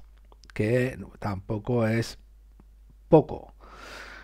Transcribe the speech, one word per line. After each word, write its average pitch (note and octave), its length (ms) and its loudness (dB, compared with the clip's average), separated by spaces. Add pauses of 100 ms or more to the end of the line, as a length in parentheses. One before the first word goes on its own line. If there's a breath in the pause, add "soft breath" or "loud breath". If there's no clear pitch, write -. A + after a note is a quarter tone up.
(540)
que A#2 440 0 (220)
tampoco G#2+ 680 -2
es A2+ 320 0 (920)
poco. - 440 4 (720 loud breath)